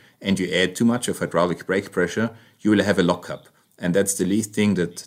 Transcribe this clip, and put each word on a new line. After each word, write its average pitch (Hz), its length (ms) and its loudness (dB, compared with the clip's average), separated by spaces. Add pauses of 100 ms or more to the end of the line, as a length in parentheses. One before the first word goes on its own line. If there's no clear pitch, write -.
(200)
and 98 180 0
you 87 140 -4
add 90 220 0
too 120 100 0
much 117 240 0
of 90 100 -2
hydraulic 87 480 -2
brake 98 260 -2
pressure, 107 380 0 (300)
you 107 100 2
will 104 120 6
have 95 160 2
a 92 40 4
lockup. 87 440 -2 (320)
And 87 160 -2
that's 98 200 2
the 95 100 -2
least 101 280 -2
thing 104 220 2
that, 87 320 -4